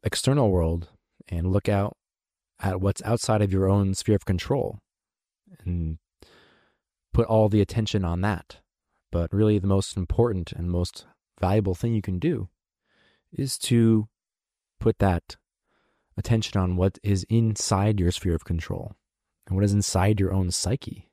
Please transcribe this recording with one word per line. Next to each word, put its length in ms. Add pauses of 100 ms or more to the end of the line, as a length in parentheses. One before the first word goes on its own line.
external 460
world 400 (380)
and 240
look 180
out 260 (640)
at 220
what's 220
outside 400
of 100
your 160
own 240
sphere 220
of 100
control 540 (840)
and 360 (1120)
put 140
all 220
the 120
attention 420
on 180
that. 400 (500)
But 200
really 280
the 80
most 280
important 580
and 180
most 340 (340)
valuable 360
thing 180
you 80
can 160
do 320 (800)
is 280
to 480 (720)
put 180
that 380 (840)
attention 420
on 180
what 260
is 260
inside 680
your 100
sphere 240
of 100
control 520 (500)
and 100
what 80
is 80
inside 480
your 140
own 160
psyche. 640